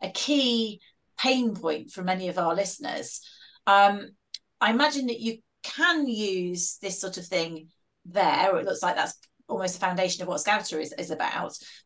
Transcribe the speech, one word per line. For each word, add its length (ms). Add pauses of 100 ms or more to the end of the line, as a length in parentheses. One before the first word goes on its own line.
a 80
key 720 (360)
pain 380
point 380
for 100
many 260
of 100
our 180
listeners. 640 (460)
Um, 440 (500)
I 100
imagine 360
that 140
you 180 (240)
can 460
use 760
this 180
sort 160
of 100
thing 420 (380)
there, 460
or 60
it 60
looks 180
like 140
that's 180 (340)
almost 260
the 120
foundation 360
of 60
what 120
Scouter 400
is, 140
is 180
about. 440 (300)